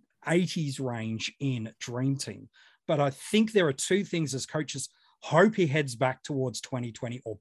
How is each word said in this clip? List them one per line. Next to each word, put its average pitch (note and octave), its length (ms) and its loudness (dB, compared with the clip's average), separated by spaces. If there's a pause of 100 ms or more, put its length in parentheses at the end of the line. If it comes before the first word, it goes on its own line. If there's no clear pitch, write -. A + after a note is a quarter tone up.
(260)
eighties D#3+ 540 0
range A2+ 580 -4
in B2 400 -4
Dream C3 380 -2
Team. G#2+ 320 -10 (380)
But D#3 120 2
I C#3 120 2
think G#3+ 420 2
there F#3 160 6
are C3+ 60 2
two F#3+ 300 0
things D#3 300 -2
as B2 120 -6
coaches D3+ 420 -6 (320)
hope G3 340 6
he F3+ 120 4
heads C#3 280 0
back C3 280 0
towards C3 380 -4
twenty A#2+ 320 -6
twenty A#2+ 320 -8
or G#2+ 160 -8